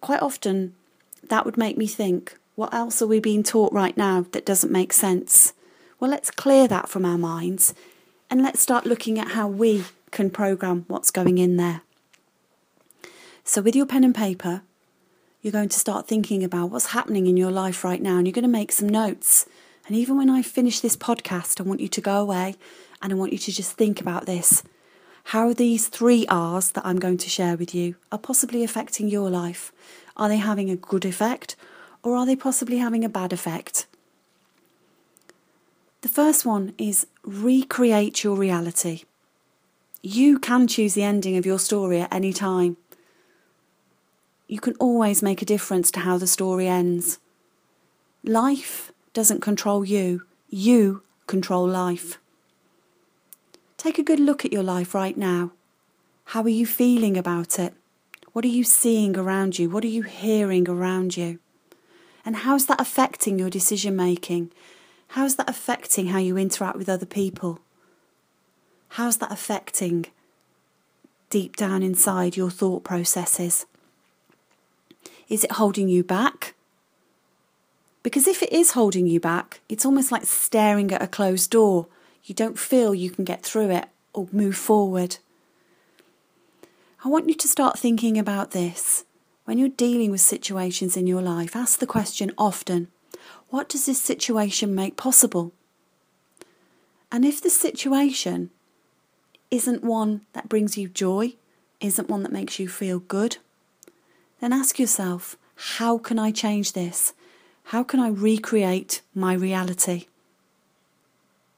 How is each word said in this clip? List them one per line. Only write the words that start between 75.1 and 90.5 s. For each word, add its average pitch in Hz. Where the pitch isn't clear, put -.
Is 214
it -
holding 202
you 180
back? 185
Because 262
if 370
it 320
is 339
holding 190
you 170
back, -
it's 214
almost 269
like 240
staring 208
at 185
a 190
closed 185
door. 202
You 196
don't 226
feel 233
you 180
can 185
get -
through 214
it 180
or 185
move 196
forward. 185
I 262
want 320
you 311
to 311
start -
thinking 226
about 202
this. -
When 226
you're 269
dealing 240
with 190
situations 185